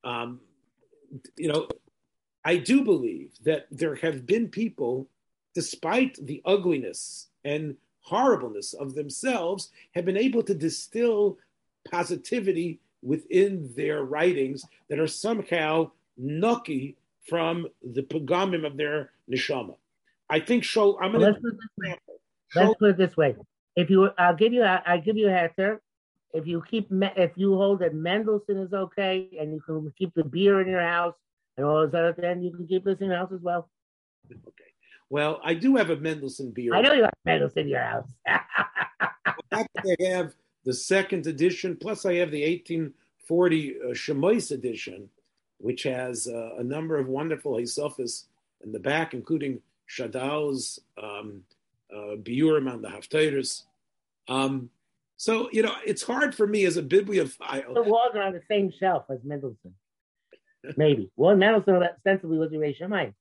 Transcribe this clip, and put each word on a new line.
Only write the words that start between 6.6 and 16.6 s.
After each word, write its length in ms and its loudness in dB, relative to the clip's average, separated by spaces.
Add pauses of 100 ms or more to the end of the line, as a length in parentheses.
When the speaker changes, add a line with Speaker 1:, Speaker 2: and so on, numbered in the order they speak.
Speaker 1:
and 320 -4 (260)
horribleness 720 0
of 200 -10
themselves, 760 -4 (240)
have 100 -2
been 120 0
able 280 2
to 100 -2
distill 840 0 (520)
positivity 880 0 (240)
within 720 2
their 300 -2
writings 600 0 (240)
that 100 -4
are 80 2
somehow 840 0 (260)
nucky 800 -2 (320)